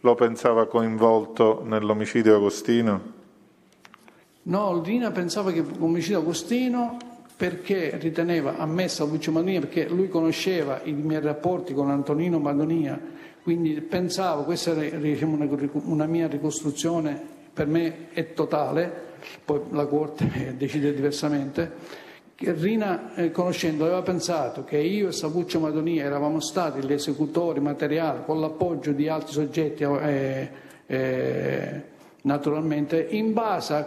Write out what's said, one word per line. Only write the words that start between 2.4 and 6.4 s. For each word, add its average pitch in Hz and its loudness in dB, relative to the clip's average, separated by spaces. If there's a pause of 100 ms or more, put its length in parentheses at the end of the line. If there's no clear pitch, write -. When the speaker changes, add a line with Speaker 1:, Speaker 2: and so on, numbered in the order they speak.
Speaker 2:
No, 180 0
Rina 220 0
pensava 185 -2
che 165 2 (160)
omicidio 170 2
Agostino 240 -2 (380)